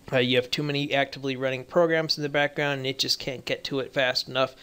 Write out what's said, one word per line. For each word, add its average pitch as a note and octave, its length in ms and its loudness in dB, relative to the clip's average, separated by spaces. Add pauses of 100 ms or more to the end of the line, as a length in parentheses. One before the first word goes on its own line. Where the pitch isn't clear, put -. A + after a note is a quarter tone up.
(120)
Uh, C3+ 60 2
you B2 180 4
have B2 140 2
too D3+ 120 -2
many C#3+ 300 -2
actively C3+ 420 -2
running C3 300 -4
programs E3 540 2
in D3 40 -6
the C#3+ 60 -2
background, C#3+ 520 0
and C3 60 -4
it C3+ 120 -2
just - 200 0
can't - 280 -8
get - 180 -4
to C#3 160 -2
it - 140 -8
fast B2+ 340 0
enough. C3 340 0